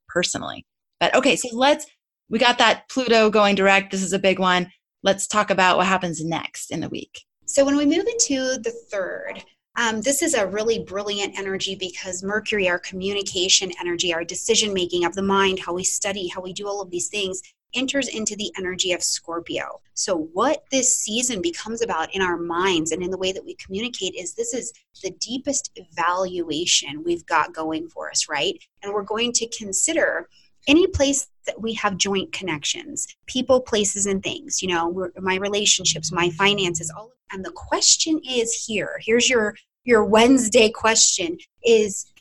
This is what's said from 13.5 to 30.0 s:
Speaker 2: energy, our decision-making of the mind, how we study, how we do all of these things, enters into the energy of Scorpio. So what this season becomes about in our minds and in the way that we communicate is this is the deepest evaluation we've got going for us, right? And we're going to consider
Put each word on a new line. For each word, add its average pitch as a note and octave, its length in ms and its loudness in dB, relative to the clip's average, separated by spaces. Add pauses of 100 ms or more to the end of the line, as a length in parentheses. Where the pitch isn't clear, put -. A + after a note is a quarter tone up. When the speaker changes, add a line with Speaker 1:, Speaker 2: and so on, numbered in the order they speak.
Speaker 2:
energy, F3 360 -2
our E3 100 -4
decision-making F3+ 800 0
of E3+ 100 0
the G3 80 -4
mind, G3 360 2
how F3 160 -6
we F#3 100 -4
study, G3 440 -2
how F#3+ 120 -8
we F3+ 140 -12
do G3+ 120 -10
all G3+ 140 -4
of F#3 100 -10
these F3 180 -6
things, F#3+ 340 -6 (320)
enters C4 340 -2
into G#3 280 -6
the G3+ 200 -6
energy F#3 360 -2
of E3+ 100 -2
Scorpio. - 800 -6 (120)
So D#3+ 400 -2
what A#3+ 380 0
this C4 260 2
season A3+ 460 -2
becomes A3 400 -4
about E3 320 -2
in F#3+ 80 0
our F3 160 0
minds E3+ 520 0
and E3+ 120 -4
in F3+ 80 -4
the F#3 80 -6
way F#3 140 -2
that D#3+ 120 -10
we E3+ 120 -14
communicate G3 580 -6
is E3+ 200 -10
this A#3 200 -6
is - 180 -6 (300)
the F#3+ 80 -6 (100)
deepest C4 560 -4
evaluation E3+ 1300 -2
we've E3+ 220 -2
got D#3 260 2
going D#3+ 360 -6
for D3+ 220 -10
us, - 200 -2
right? D3+ 280 -2 (240)
And G3+ 120 -8
we're G#3 80 -2
going A3 320 -2
to A#3 220 -2
consider G#3+ 720 -2 (380)